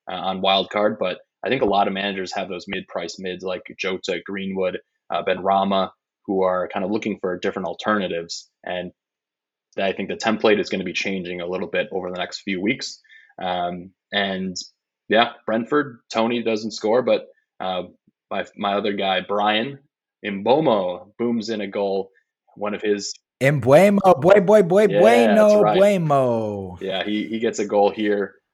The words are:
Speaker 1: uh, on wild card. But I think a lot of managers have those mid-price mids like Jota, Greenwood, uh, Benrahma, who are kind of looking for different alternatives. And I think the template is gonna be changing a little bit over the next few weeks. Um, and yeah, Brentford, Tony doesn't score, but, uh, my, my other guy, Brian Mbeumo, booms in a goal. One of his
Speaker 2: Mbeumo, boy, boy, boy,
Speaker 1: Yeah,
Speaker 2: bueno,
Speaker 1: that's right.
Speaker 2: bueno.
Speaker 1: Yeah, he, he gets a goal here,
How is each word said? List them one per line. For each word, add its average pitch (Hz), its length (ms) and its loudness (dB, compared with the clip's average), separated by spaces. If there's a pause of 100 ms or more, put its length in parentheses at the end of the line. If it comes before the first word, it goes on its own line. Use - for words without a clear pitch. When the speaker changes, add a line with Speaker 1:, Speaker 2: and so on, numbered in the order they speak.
(100)
Speaker 1:
uh, 92 60 -8
on 92 260 -6
wild 95 260 2
card. 107 320 0
But 90 200 -4 (220)
I 95 60 -4
think 131 140 0
a 107 40 2
lot 101 200 4
of 98 80 -4
managers 98 400 -4
have 95 160 -6
those 90 180 -10
mid-price 92 500 -8
mids 92 260 -8
like 92 180 -6 (160)
Jota, 92 480 -4
Greenwood, 95 540 -4 (280)
uh, 85 140 -4
Benrahma, 95 680 0 (360)
who 95 160 0
are 90 260 0
kind 98 160 -6
of 95 60 -2
looking 107 280 -4
for 90 200 -4
different 95 280 -4
alternatives. 87 840 -4 (120)
And 90 300 -8 (840)
I 98 140 0
think 95 160 -6
the 90 80 -6
template 107 420 2
is 90 120 -2
gonna 95 140 -4
be 90 80 -6
changing 90 480 -6
a 85 60 -6
little 92 220 -6
bit 90 240 -4
over 90 180 -6
the 90 80 -8
next - 220 -8
few 95 220 -4
weeks. 135 380 -4 (420)
Um, 90 480 -4 (220)
and 95 440 -4 (520)
yeah, 113 240 2 (140)
Brentford, 120 520 -2 (120)
Tony 113 320 -2
doesn't 110 280 -2
score, 113 320 0
but, 110 240 0 (340)
uh, 92 220 -4 (480)
my, 98 160 -6 (100)
my 101 180 -2
other 104 200 0
guy, 95 260 -2
Brian 107 580 -2 (460)
Mbeumo, 104 920 0
booms 117 320 -2
in 107 100 -4
a 98 60 -6
goal. 98 440 -4 (460)
One 104 160 -6
of 101 80 -8
his 104 320 -2 (280)
Speaker 2:
Mbeumo, 160 800 6
boy, 190 220 6
boy, 202 220 6
boy, 190 260 4
Speaker 1:
Yeah, 202 100 2
Speaker 2:
bueno, 214 500 6
Speaker 1:
that's 208 140 6
right. 208 140 4
Speaker 2:
bueno. 123 1040 2
Speaker 1:
Yeah, 95 240 -4
he, 104 240 -4
he 113 100 -6
gets 113 200 -2
a 104 80 -2
goal 101 240 4
here, 101 460 -2 (180)